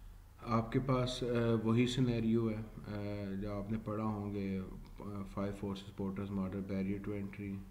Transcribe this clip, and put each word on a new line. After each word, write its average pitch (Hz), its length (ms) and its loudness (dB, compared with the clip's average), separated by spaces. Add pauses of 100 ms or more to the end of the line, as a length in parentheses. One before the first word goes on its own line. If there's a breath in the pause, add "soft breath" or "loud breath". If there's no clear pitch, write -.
(460 loud breath)
आपके 113 320 2
पास, 127 440 2
अ, 117 320 4 (100)
वही 117 220 6
सिनेरियो 117 640 4
है, 107 140 -2
अ, 110 80 -10 (720)
जो 104 120 -2
आपने 101 260 -2
पढ़ा 107 260 -2
होंगे, 101 540 0
अ, 92 60 -4 (760)
five 101 160 -2
forces, - 460 -6
porters 98 300 -2
model, 98 400 0
barrier 98 340 0
to 104 160 -4
entry 98 340 -6 (160)